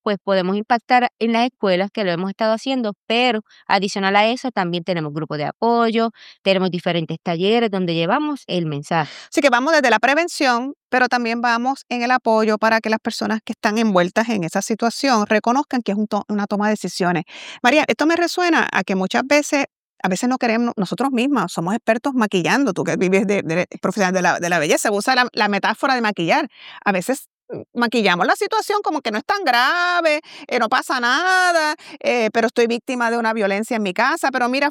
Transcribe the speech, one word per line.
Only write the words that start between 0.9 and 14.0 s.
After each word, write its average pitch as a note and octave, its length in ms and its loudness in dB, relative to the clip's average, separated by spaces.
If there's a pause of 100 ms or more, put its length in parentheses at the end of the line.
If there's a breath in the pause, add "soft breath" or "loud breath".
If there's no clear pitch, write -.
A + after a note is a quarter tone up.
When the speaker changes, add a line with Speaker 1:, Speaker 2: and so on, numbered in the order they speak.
Speaker 1:
en A3+ 120 0
las A#3 140 2
escuelas, G3 460 0
que A3 120 -4
lo F3+ 80 0
hemos F#3 180 -2
estado A3 240 0
haciendo, A#3 400 -2 (140)
pero A#3 340 2 (240 soft breath)
adicional G3 520 0
a G#3+ 100 6
eso B3 240 -2
también F3 320 -2
tenemos D#3+ 300 -4
grupos D3+ 240 -6
de D3 80 -4
apoyo, A3+ 640 0 (320 loud breath)
tenemos F#3+ 260 2
diferentes E3 540 -4
talleres G3+ 480 0
donde F3+ 240 -2
llevamos C4 520 -2
el F3 180 -2
mensaje. D3+ 440 -2 (200 loud breath)
Speaker 2:
Así - 100 -2
que C#4 100 4
vamos B3+ 220 2
desde C#4+ 180 4
la G#3+ 100 4
prevención, C4+ 760 0 (160)
pero B3+ 180 2
también A#3+ 340 -2
vamos B3 460 -2
en A#3+ 160 -4
el B3 80 0
apoyo A3 460 2
para A3 240 2
que A3 80 -4
las A3 100 0
personas A3 440 -4
que A3 100 -10
están G#3+ 240 -2
envueltas G#3+ 500 2